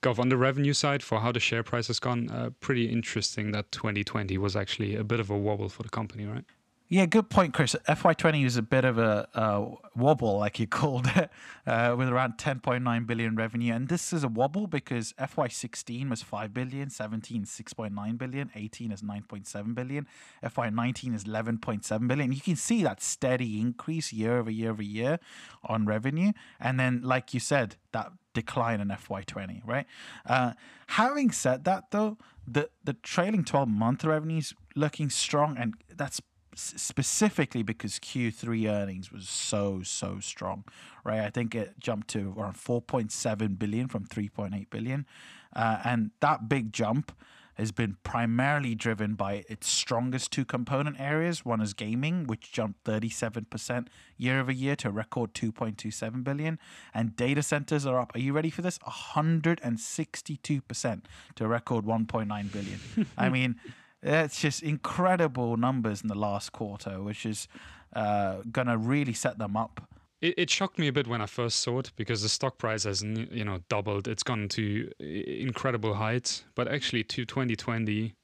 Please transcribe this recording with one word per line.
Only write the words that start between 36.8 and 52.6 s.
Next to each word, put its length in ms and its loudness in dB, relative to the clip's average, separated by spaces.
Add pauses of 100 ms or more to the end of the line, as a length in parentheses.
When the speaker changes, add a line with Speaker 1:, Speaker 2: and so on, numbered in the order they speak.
Speaker 2:
because 380 -4
Q 320 -2
three 380 0
earnings 420 -2
was 160 -14
so, 560 0
so 380 -6
strong, 420 -6 (400)
right? 160 0
I 100 -2
think 260 -2
it 220 -4
jumped 320 -4
to 280 -4
around 160 -4
four 280 -2
point 300 -2
seven 440 -2
billion 340 -2
from 160 -6
three 240 -6
point 260 -6
eight 140 -8
billion. 360 -4 (480)
Uh, 300 2
and 280 2 (100)
that 260 4
big 240 2
jump 400 0 (440)
has 180 -2
been 300 0
primarily 680 2
driven 400 0
by 360 -2
its 180 -8
strongest 640 0
two 140 0
component 540 -2
areas. 440 0
One 160 2
is 140 0
gaming, 520 0
which 260 -6
jumped 340 -4